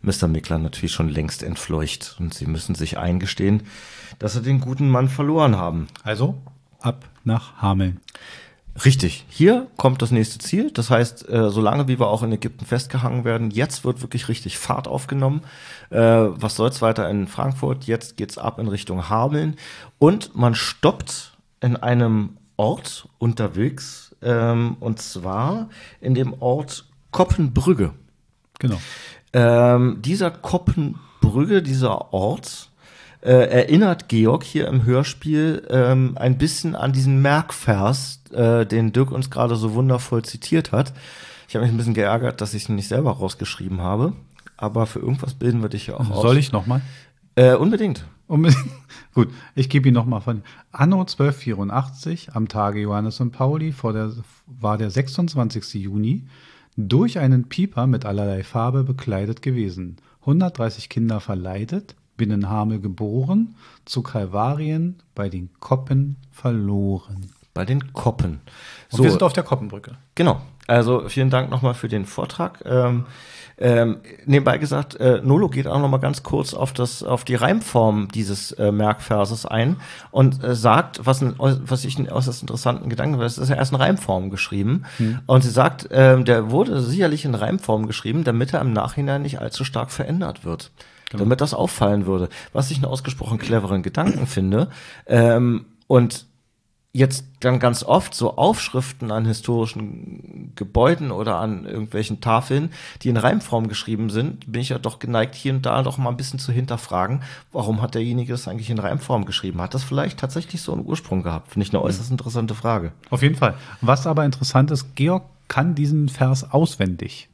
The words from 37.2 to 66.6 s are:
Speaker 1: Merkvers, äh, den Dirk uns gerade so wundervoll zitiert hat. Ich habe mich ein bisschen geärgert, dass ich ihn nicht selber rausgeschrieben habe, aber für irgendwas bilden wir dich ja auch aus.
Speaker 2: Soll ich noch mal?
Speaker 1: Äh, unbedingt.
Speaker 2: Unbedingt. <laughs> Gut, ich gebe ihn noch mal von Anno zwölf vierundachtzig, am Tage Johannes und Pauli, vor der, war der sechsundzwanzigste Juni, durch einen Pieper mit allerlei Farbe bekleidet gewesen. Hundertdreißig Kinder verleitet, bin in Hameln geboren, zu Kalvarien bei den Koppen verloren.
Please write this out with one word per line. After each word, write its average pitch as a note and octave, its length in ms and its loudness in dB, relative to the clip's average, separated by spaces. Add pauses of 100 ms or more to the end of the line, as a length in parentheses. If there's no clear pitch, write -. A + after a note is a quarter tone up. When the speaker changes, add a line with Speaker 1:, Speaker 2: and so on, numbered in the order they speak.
Speaker 1:
Merkvers, C3 1000 0 (120)
äh, A#2 320 4
den A2 280 0
Dirk C3 180 2
uns C3 200 -4
gerade A#2+ 260 0
so A2 180 -2
wundervoll B2+ 480 0
zitiert - 480 -2
hat. C3+ 220 0 (560)
Ich - 80 -6
habe A2+ 80 2
mich A#2 100 4
ein - 20 2
bisschen A2+ 180 0
geärgert, A2+ 460 0
dass G#2+ 140 -4
ich G#2 140 -8
ihn G#2+ 80 0
nicht G2+ 100 -4
selber B2 260 0
rausgeschrieben F#2+ 680 -6
habe, G#2 320 0 (440)
aber A2 300 -2
für - 140 -10
irgendwas C3 340 -4
bilden A#2+ 260 0
wir G#2+ 80 -4
dich - 200 -8
ja - 80 -10
auch A#2 140 -2
aus. G2 120 0
Speaker 2:
Soll B2 160 6
ich C3+ 140 2
noch G2 140 -2
mal? B2+ 160 0 (520)
Speaker 1:
Äh, B2+ 220 10
unbedingt. G3+ 480 2 (240)
Speaker 2:
Unbedingt. D#3 360 6 (220)
<laughs> - 280 -20
Gut, A#2 140 6 (280)
ich C3+ 140 0
gebe C#3 180 4
ihn B2+ 60 6
noch A#2+ 120 2
mal A2+ 140 -4
von A2 220 -6 (280)
Anno F#3 340 2
zwölf C#3 320 0
vierundachtzig, A#2+ 1000 -6
am A2 120 -2
Tage G#2 340 -2
Johannes G#2 380 -4
und A#2+ 140 -2
Pauli, D#3 400 -2
vor A#2 200 -4
der, A2 200 -4 (340)
war G#2+ 320 -4
der G#2+ 120 -2
sechsundzwanzigste C3 880 -2
Juni, G#2 480 -2 (500)
durch C#3 420 0
einen C3 300 4
Pieper C3+ 400 -2
mit A#2 160 0
allerlei G2+ 400 -2
Farbe B2+ 400 0
bekleidet A#2 580 -4
gewesen. F#2 540 -4 (280)
Hundertdreißig C#3+ 680 0
Kinder A2+ 300 -2
verleitet, G2 760 -8 (200)
bin A2 140 0
in G2+ 180 0
Hameln G#2+ 340 -2
geboren, B2+ 720 -2 (300)
zu - 180 -6
Kalvarien D3 1000 -2 (120)
bei G2+ 140 -4
den F2+ 220 -8 (100)
Koppen C3+ 560 0 (160)
verloren. G2+ 1000 -2 (240)